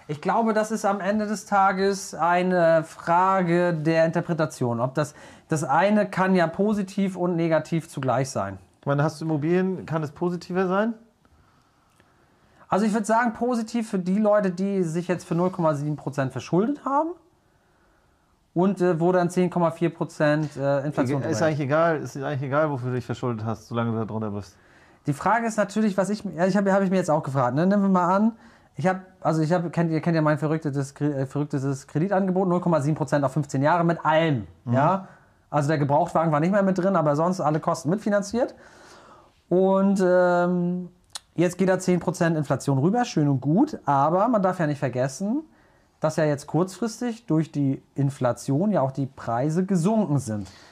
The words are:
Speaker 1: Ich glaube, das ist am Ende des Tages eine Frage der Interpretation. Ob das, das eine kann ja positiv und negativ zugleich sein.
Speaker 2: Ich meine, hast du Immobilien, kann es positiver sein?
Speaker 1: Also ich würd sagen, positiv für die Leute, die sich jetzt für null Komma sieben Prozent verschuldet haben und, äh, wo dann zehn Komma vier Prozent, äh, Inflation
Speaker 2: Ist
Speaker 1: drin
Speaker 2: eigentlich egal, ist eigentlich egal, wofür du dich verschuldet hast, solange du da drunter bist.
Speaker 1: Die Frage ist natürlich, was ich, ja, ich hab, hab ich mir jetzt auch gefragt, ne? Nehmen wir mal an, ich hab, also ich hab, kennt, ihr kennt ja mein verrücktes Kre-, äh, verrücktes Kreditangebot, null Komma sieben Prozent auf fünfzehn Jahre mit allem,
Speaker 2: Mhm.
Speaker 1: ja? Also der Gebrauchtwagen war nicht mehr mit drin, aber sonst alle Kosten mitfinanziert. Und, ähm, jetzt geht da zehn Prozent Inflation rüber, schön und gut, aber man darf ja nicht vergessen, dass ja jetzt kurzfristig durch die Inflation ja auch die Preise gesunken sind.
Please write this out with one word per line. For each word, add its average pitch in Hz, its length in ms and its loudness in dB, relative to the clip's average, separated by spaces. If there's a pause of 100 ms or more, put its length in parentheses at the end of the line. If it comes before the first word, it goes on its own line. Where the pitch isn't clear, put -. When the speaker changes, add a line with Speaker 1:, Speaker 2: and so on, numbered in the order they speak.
Speaker 1:
Ich 147 140 -8
glaube, 214 320 0
das 214 180 0
ist 214 140 -4
am 202 160 0
Ende 208 240 -2
des 208 200 -6
Tages 190 680 0
eine 170 680 4
Frage 175 920 2
der 160 320 2
Interpretation. 160 760 -2
Ob 131 140 -2
das, 147 220 -4 (340)
das 156 140 -2
eine 196 440 2
kann 185 280 0
ja 170 120 4
positiv 196 680 -2
und 180 180 0
negativ 160 540 0
zugleich 135 400 -2
sein. 98 300 -6 (220)
Speaker 2:
Ich - 40 -12
meine, 143 180 0
hast 151 160 -2
du 165 60 -8
Immobilien, 165 600 -2
kann 156 180 -4
es 147 80 -8
positiver 175 560 -4
sein? 208 260 0 (1800)
Speaker 1:
Also 196 160 2
ich 202 80 2
würd 220 120 0
sagen, 226 280 2
positiv 233 560 -4
für 196 100 -2
die 185 200 0
Leute, 208 320 4
die 190 320 -2
sich 165 240 -4
jetzt 175 180 -4
für 175 100 -2
null 180 160 2
Komma 165 220 0
sieben 147 220 -4
Prozent 135 360 -4
verschuldet 202 540 -2
haben 294 240 0 (1400)
und, 185 280 2
äh, 180 180 2
wo 170 120 2
dann 175 180 2
zehn 180 200 0
Komma 170 220 0
vier 165 220 -2
Prozent, 151 640 -2
äh, 139 280 0
Inflation 143 380 -2
Speaker 2:
Ist 156 160 -2
Speaker 1:
drin 165 80 2
Speaker 2:
eigentlich 151 140 0
egal, 156 360 2
ist 131 200 -8
eigentlich 139 260 -6
egal, 147 260 0
wofür 127 200 -4
du 123 60 -4
dich 127 100 -4
verschuldet 117 400 -6
hast, 110 220 -6
solange 117 240 -2
du 110 60 -2
da 113 80 -2
drunter 107 260 -6
bist. 101 240 -10 (500)
Speaker 1:
Die 147 80 -2
Frage 226 340 0
ist 220 100 -4
natürlich, 208 400 0
was 190 120 0
ich, 208 160 -6
ja, 170 200 -2
ich 190 120 2
hab, 196 120 2
hab 196 120 4
ich 190 80 0
mir 190 80 2
jetzt 175 140 -2
auch 151 120 2
gefragt, 131 320 0
ne? 160 100 2
Nehmen 196 180 2
wir 196 60 2
mal 180 240 2
an, 214 200 2 (420)
ich 139 100 -4
hab, 185 140 2 (220)
also 160 200 2
ich 156 120 2
hab, 175 180 0
kennt, 165 180 0
ihr 156 120 0
kennt 165 140 0
ja 160 60 2
mein 151 160 2
verrücktes 147 560 -2
Kre-, 147 260 -2
äh, 135 60 0
verrücktes 139 600 -4
Kreditangebot, 190 640 0
null 175 100 2
Komma 175 220 2
sieben 147 160 0
Prozent 143 260 0
auf 135 80 0
fünfzehn 139 300 -2
Jahre 170 240 4
mit 165 200 0
allem, 156 400 2 (200)
Speaker 2:
Mhm. 120 80 0
Speaker 1:
ja? 175 340 2 (420)
Also 147 200 0
der 156 80 2
Gebrauchtwagen 156 560 2
war 147 80 2
nicht 175 100 2
mehr 202 120 4
mit 190 140 2
drin, 185 200 0
aber 151 180 2
sonst 180 240 0
alle 156 220 0
Kosten - 280 -2
mitfinanziert. 202 640 -2 (920)
Und, 190 580 4
ähm, 180 840 2 (460)
jetzt 175 220 0
geht 190 120 2
da 185 100 2
zehn 180 220 2
Prozent 170 340 0
Inflation 143 440 0
rüber, 202 260 2
schön 147 240 0
und 139 100 2
gut, 170 460 0
aber 156 420 2
man 233 140 2
darf 185 180 0
ja 160 80 0
nicht 147 120 -4
vergessen, 143 640 -4 (580)
dass 156 160 -2
ja 160 80 2
jetzt 143 220 -2
kurzfristig 220 800 -4
durch 156 240 0
die 139 300 -2 (140)
Inflation 139 760 0
ja 170 100 2
auch 131 100 -2
die 139 140 -4
Preise 147 600 -2
gesunken 185 540 0
sind. 107 300 -6 (220)